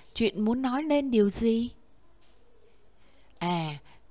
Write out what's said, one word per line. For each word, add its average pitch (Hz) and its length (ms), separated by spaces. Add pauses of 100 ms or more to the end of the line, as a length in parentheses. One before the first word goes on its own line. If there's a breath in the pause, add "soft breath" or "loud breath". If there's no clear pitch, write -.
(140)
chuyện 214 300
muốn 240 180
nói 262 200
lên 294 280
điều 208 200
gì? 226 400 (1700 soft breath)
À, 165 400 (320 soft breath)